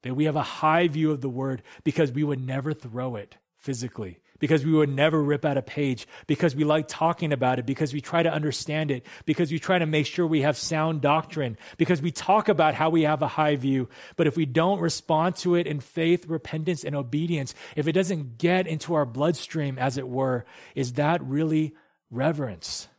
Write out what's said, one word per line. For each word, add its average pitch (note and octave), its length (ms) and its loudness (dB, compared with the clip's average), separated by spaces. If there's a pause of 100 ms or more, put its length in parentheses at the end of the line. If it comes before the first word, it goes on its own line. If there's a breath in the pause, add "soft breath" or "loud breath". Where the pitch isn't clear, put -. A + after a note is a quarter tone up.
that B2+ 120 -6
we D3 80 0
have D3+ 140 0
a C#3+ 40 0
high D#3+ 460 2
view D#3 240 0
of C#3+ 80 -2
the C3+ 100 -4
word C3 340 -6 (200 loud breath)
because D3+ 300 0
we D3 100 0
would C#3+ 160 -2
never C3 340 -4
throw B2 440 -8
it G2+ 180 -14 (220)
physically, A#2 640 -8 (200 soft breath)
because D3 260 2
we D#3+ 60 2
would D3+ 180 4
never D3+ 320 2
rip C#3+ 240 0
out C#3 100 0
a C3 60 0
page, C3+ 460 -4 (180 loud breath)
because D3+ 300 2
we D3+ 80 0
like D3+ 240 2
talking D#3+ 440 0
about B2+ 280 2
it, A#2+ 80 -6
because C#3 260 -2
we D3 80 -4
try E3+ 220 0
to D#3+ 100 2
understand D3+ 560 -2
it, B2+ 160 -4 (180 loud breath)
because D#3 280 0
we D#3+ 80 -2
try F#3 180 2
to E3+ 80 2
make D#3 220 2
sure F3 180 0
we D#3 160 2
have C#3+ 160 2
sound D#3+ 420 -2
doctrine, C#3+ 560 0 (220 loud breath)
because E3 240 2
we E3+ 80 0
talk G#3 400 2
about D#3 240 4
how D#3+ 160 2
we E3 140 4
have D3 180 2
a C#3+ 60 0
high D3+ 280 2
view. C3 320 0 (280 loud breath)
But E3+ 100 2
if D3 100 2
we D#3+ 120 0
don't E3+ 320 2
respond E3 560 0
to F3 180 0
it E3+ 140 2
in D3 120 -4
faith, E3 460 0
repentance, D#3+ 580 -4
and D3 120 -4
obedience, C#3+ 580 -2 (220 loud breath)
if D3 120 0
it E3 40 0
doesn't D#3+ 480 -2
get F3+ 260 4
into E3 300 -2
our D3 100 4
bloodstream, C#3 720 -2
as B2+ 220 0
it B2+ 80 -6
were, B2+ 360 0 (300 loud breath)
is B2 200 -2
that D3 300 2
really D#3 520 0 (340 soft breath)
reverence? C3 800 -4 (120)